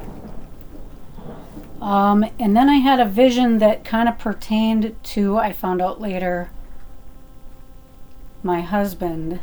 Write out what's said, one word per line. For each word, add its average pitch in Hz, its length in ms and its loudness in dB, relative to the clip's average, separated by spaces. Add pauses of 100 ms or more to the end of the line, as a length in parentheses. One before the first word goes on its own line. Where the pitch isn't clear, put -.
(1800)
Um, 202 440 4 (140)
and 208 180 4
then 262 120 8
I 285 80 8
had 269 240 6
a 240 40 4
vision 240 540 4
that 208 260 4
kind 233 240 2
of - 80 0
pertained 220 840 0
to, 202 340 0
I 220 140 2
found 180 320 -2
out 190 180 -2
later, 180 500 -2 (1900)
my 180 160 0
husband. 175 840 -4